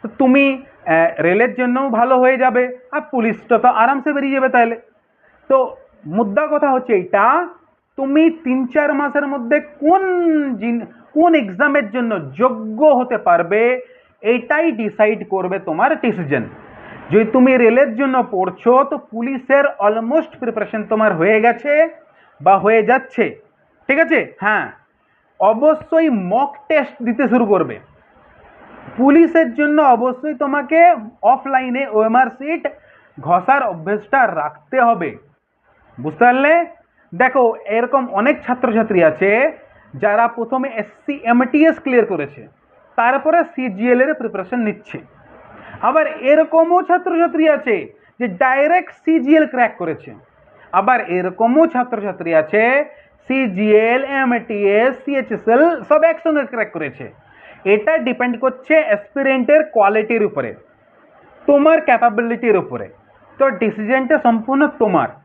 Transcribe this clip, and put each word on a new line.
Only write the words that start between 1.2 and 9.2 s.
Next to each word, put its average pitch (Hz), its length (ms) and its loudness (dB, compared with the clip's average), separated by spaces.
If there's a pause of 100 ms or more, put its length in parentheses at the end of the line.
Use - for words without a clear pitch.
রেলের 202 320 2
জন্যও 254 340 -2
ভালো 247 300 2
হয়ে 254 180 4
যাবে 247 420 -2 (120)
আর 294 100 -6 (100)
পুলিশটা 226 480 -2
তো 240 100 4
আরামসে 262 440 0
বেরিয়ে 277 220 -2
যাবে 262 140 0
তাহলে। 233 320 0 (680)
তো 262 280 0 (300)
মুদ্রা 208 440 -2
কথা 233 200 0
হচ্ছে 254 240 -2
এইটা, 226 520 0 (500)
তুমি 285 340 2 (140)
তিন 262 220 -2
চার 294 280 -2
মাসের 285 320 -2